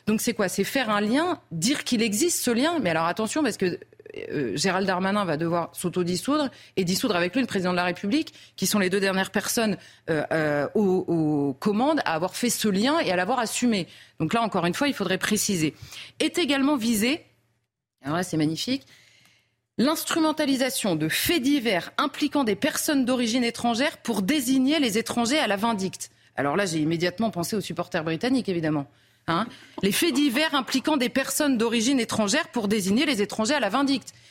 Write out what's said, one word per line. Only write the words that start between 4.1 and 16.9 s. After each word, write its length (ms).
euh, 260
Gérald 320
Darmanin 380
va 120
devoir 360
s'autodissoudre 760
et 80
dissoudre 320
avec 180
lui 80
le 60
président 240
de 60
la 60
République, 500
qui 120
sont 120
les 100
deux 100
dernières 320
personnes, 460
euh, 220
euh, 420
aux, 340
aux 460
commandes 520
à 80
avoir 220
fait 140
ce 180
lien 320
et 120
à 40
l'avoir 240
assumé. 480
Donc 140
là, 80
encore 240
une 80
fois, 140
il 60
faudrait 240
préciser. 560
Est 180
également 380
visé, 480